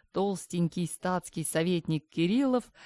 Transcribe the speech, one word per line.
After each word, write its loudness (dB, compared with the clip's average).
толстенький -2
статский -4
советник 0
Кириллов, 2